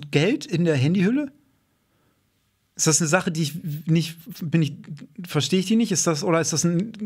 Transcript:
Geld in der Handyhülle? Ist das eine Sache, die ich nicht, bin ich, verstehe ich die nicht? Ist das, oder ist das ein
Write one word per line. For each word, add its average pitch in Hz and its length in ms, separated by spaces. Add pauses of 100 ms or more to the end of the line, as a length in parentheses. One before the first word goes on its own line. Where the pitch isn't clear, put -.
(100)
Geld 170 360
in 175 180
der 156 120
Handyhülle? 196 540 (1500)
Ist - 100
das 156 140
eine 165 80
Sache, 180 220
die 160 120
ich 143 120 (320)
nicht, 160 300 (240)
bin 165 220
ich, 147 140 (500)
verstehe 151 320
ich 185 80
die 220 100
nicht? 226 160
Ist 160 140
das, 160 180
oder 165 160
ist 165 120
das 160 120
ein 175 280 (140)